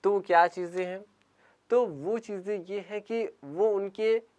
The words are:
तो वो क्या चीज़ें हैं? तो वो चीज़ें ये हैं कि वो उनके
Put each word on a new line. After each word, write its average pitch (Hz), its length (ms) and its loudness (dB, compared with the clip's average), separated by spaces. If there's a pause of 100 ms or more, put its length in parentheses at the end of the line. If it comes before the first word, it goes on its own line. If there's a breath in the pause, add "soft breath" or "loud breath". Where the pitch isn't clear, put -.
तो 202 100 2
वो 196 80 2
क्या 175 260 6
चीज़ें 180 400 -6
हैं? 190 180 -10 (680 soft breath)
तो 240 160 4
वो 170 320 -4
चीज़ें 202 460 -6
ये 196 160 -8
हैं 202 200 -10
कि 226 240 -4 (200)
वो 175 260 2
उनके 214 520 0 (160)